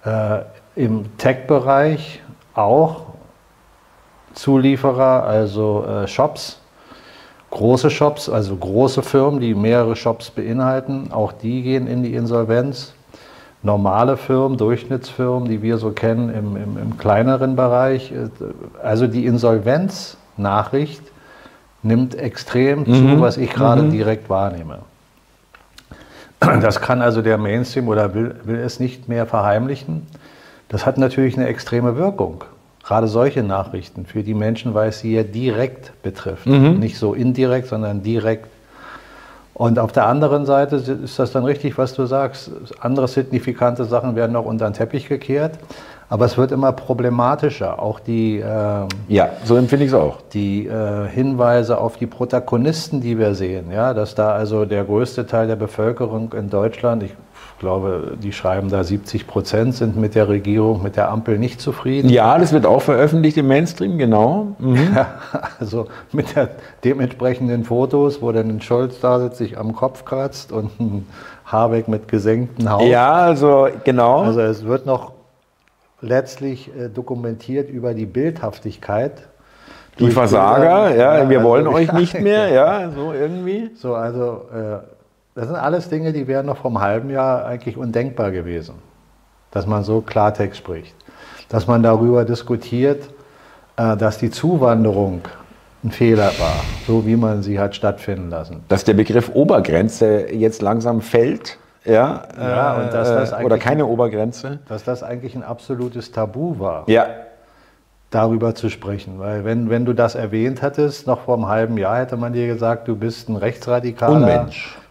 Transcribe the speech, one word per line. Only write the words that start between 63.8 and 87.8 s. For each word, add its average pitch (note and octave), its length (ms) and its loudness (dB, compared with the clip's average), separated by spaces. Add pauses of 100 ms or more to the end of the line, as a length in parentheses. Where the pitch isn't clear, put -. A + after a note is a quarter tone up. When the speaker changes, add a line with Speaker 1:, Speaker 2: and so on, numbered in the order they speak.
Speaker 2:
genau. C3 520 4 (100)
Mhm. B2 180 2 (140)
Speaker 1:
<laughs> G3+ 40 2
Ja, B2+ 120 2 (520)
also A2 280 -6 (260)
mit D3+ 240 -2
der - 140 0 (340)
dementsprechenden B2 800 -2
Fotos, C#3 560 0
wo A#2 100 -2
dann A2+ 200 0
ein G#2+ 100 -4
Scholz B2 400 -2
da B2 200 2
sitzt, B2 180 -6
sich - 180 -6
am A2 180 -6
Kopf - 300 -4
kratzt C3+ 480 -8
und G#2+ 260 -6
ein G2+ 280 -4 (400)
Habeck A2+ 420 0
mit G#2+ 200 -4
gesenktem A2+ 600 0
Haupt. G#2+ 140 4
Speaker 2:
Ja, B2 260 6
also D3 580 6 (160)
genau. B2+ 400 4
Speaker 1:
Also A#2 180 2
es A2 220 0
wird B2+ 200 -2
noch C3 300 -4 (840)
letztlich, C3 760 -4
äh, B2 140 -10
dokumentiert B2 800 -6
über A#2+ 240 -4
die G#2+ 100 -6
Bildhaftigkeit. A#2 1200 -4 (720)
Speaker 2:
Die - 100 -6
Speaker 1:
Durch A#2+ 80 6
Speaker 2:
Versager, B2 760 6
Speaker 1:
Bilder, C3 140 4
Speaker 2:
ja, D3+ 200 6
Speaker 1:
ja, C3+ 80 4
Speaker 2:
wir C3 80 6
Speaker 1:
also A2+ 100 6
Speaker 2:
wollen C3 160 6
Speaker 1:
durch D3+ 120 2
Speaker 2:
euch E3 180 2
nicht F3 260 2
mehr, G#3 280 4
Speaker 1:
<laughs> E3 40 2
Speaker 2:
ja, E3+ 380 4
so D3+ 240 -6
irgendwie. F3+ 600 -4
Speaker 1:
So, B2 200 -6
also, A#2 480 -4 (100)
äh, G#2+ 280 -8 (540)
das A#2 120 -6
sind D#3+ 100 -6
alles E3 320 -2
Dinge, D#3+ 240 -4
die C#3+ 160 -4
wären C3+ 160 -2
noch C#3 140 -4
vor C3 120 -4
einem A2+ 120 -2
halben A2+ 260 -2
Jahr C3 380 -2
eigentlich A#2+ 320 -8
undenkbar A#2 540 -4